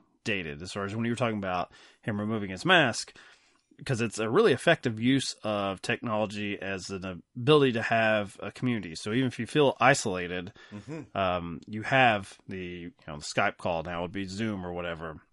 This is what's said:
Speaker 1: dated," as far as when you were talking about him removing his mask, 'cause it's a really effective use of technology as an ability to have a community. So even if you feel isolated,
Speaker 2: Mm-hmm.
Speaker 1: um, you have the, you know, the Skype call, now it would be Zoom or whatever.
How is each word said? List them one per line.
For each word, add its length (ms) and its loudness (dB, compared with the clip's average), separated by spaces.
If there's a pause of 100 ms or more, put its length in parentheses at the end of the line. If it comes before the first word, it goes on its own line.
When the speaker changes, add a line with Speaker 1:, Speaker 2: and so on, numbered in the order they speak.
(240)
Speaker 1:
dated," 380 -4
as 100 -10
far 120 -4
as 120 -6
when 80 -2
you 80 0
were 40 -4
talking 220 -2
about 320 -2 (320)
him 180 -4
removing 300 -2
his 140 -6
mask, 520 2 (680)
'cause 160 0
it's 180 -2
a 100 0
really 240 6
effective 480 2
use 340 2 (100)
of 360 -2
technology 800 -2
as 300 -6
an 320 -8 (140)
ability 380 6
to 80 -2
have 600 2
a 80 -8
community. 460 -4
So 160 -6
even 160 2
if 100 -8
you 80 -4
feel 320 4
isolated, 760 2 (200)
Speaker 2:
Mm-hmm. 440 -14
Speaker 1:
um, 520 -2
you 140 -8
have 540 4 (120)
the, 100 -8
you 340 -10 (140)
know, 120 -8
the 60 -12
Skype 340 0
call, 260 -2
now 160 -4
it 20 -2
would 100 -6
be 140 -4
Zoom 400 -4
or 60 -6
whatever. 480 -6 (120)